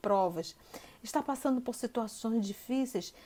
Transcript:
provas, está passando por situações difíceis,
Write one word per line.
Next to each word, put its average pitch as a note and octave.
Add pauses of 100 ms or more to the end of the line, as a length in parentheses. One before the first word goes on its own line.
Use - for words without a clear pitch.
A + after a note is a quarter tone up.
provas, F#3 (460)
está C#4+
passando C4
por B3
situações A3+
difíceis, B3+ (140)